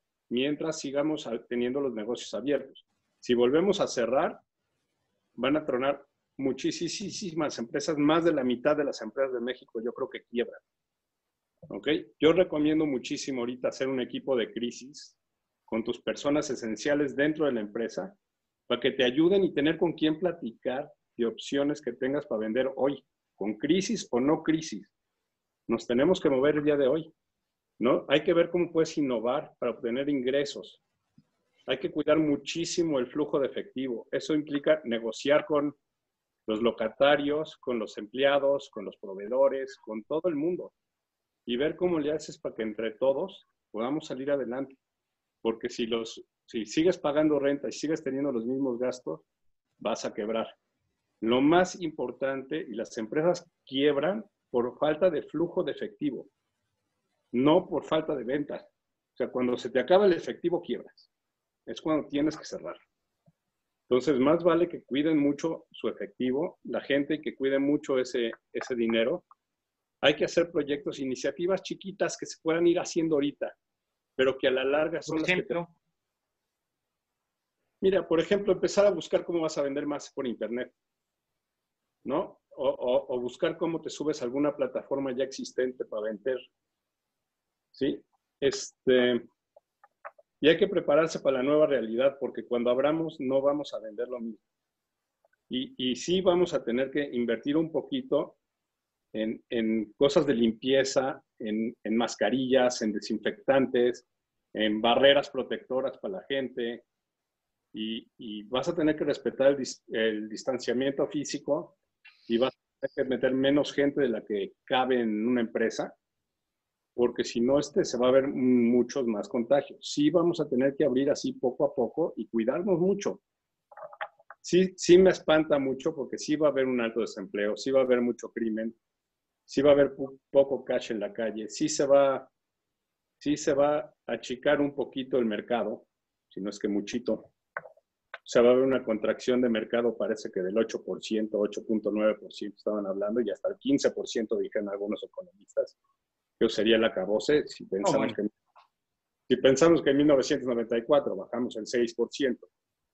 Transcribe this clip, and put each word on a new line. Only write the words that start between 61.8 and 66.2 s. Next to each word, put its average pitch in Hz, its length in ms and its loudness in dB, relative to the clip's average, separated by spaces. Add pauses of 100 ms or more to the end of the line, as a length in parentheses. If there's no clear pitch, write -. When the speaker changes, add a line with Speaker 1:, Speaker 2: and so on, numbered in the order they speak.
Speaker 1:
cuando 104 240 -2
tienes 147 300 -2
que - 80 -16
cerrar. 85 340 -12 (1080)
Entonces, 127 320 2
más 165 240 4
vale 170 240 4
que - 160 -12
cuiden 147 340 0
mucho 143 540 0
su - 160 -6
efectivo, 127 760 -4